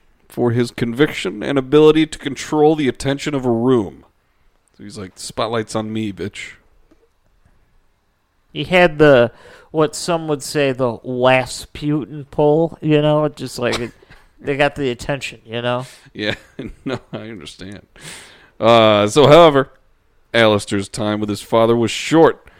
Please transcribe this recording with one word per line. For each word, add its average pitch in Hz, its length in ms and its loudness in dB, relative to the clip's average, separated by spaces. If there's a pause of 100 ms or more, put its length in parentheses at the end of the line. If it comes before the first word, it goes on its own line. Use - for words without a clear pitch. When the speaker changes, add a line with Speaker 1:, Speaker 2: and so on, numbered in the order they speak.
(280)
Speaker 1:
for 120 240 -2
his 120 200 -2
conviction 135 720 -4
and 143 160 -2
ability 151 480 4
to - 100 -12
control 151 580 0
the 151 120 -2
attention 139 480 -4
of 131 100 -4
a 123 60 0
room. 113 540 0 (680)
So - 80 -20
he's 101 140 -18
like, 95 220 -16
"Spotlight's 113 560 -6
on 110 180 -6
me, 110 180 -6
bitch." 92 420 -12 (2000)
Speaker 2:
He 147 120 -8
had 175 320 2
the, 135 340 6 (400)
what 151 240 -2
some 165 320 -6
would 147 160 -4
say, 143 300 -2
the 123 300 -4
Rasputin 131 1200 -2
pull, 156 560 0
you 151 200 2
know? 151 280 0
Just 135 300 -14
like, 117 200 -2
it, 117 120 -8 (240)
<laughs> - 260 -20
they 135 160 -6
got 143 180 0
the 143 140 -4
attention, 123 560 -8
you 117 160 -10
know? 123 240 -4 (280)
Speaker 1:
Yeah, 104 220 -6 (240)
<laughs> - 260 -16
no, 131 140 -8 (140)
I 110 160 -14
understand. 95 580 -18 (720)
Uh, 110 480 4
so, 131 200 4
however, 147 440 6 (600)
Alistair's 104 560 0
time 104 320 -6
with 104 80 -4
his 101 120 -6
father 113 360 2
was 113 140 -2
short - 580 2 (100)